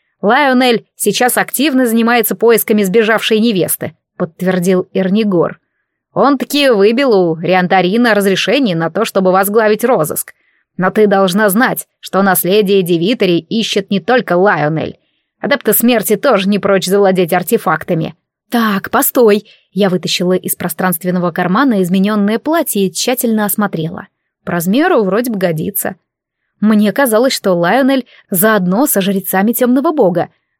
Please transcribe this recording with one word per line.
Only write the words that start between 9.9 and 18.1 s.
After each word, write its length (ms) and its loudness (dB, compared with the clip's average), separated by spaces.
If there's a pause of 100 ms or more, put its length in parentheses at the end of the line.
Но 140 0
ты 160 2
должна 420 2
знать, 400 0 (120)
что 220 -4
наследие 600 2
Девитери 560 0
ищет 520 -4
не 100 -2
только 360 0
Лайонель. 640 0 (420)
Адепты 320 -2
смерти 440 0
тоже 320 0
не 100 0
прочь 280 0
завладеть 460 2
артефактами». 840 -2 (380)